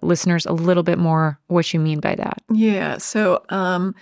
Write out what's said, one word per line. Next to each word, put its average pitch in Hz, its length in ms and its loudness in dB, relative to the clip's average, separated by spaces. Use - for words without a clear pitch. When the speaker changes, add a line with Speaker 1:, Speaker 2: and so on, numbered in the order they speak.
Speaker 1:
listeners 170 440 0
a - 60 -4
little 175 300 2
bit 175 160 0
more 160 480 0
what 175 260 0
you 165 80 0
mean 156 200 0
by - 160 -2
that? - 260 -8
Speaker 2:
Yeah. 208 460 0
So, 208 500 0
um, 185 540 -2